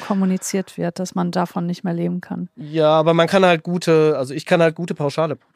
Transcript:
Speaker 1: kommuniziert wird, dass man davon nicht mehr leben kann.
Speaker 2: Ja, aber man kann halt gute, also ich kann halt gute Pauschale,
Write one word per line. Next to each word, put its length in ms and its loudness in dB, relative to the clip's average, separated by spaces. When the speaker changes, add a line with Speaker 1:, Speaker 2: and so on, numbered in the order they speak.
Speaker 1:
kommuniziert 720 -2
wird, 220 -6
dass 160 -8
man 160 -2
davon 340 -4
nicht 180 -6
mehr 100 -4
leben 280 -4
kann. 340 -10
Speaker 2:
Ja, 360 0
aber 220 4
man 140 4
kann 180 4
halt 180 4
gute, 540 2
also 160 -6
ich 120 -8
kann 160 2
halt 140 2
gute 200 -8
Pauschale, 420 -4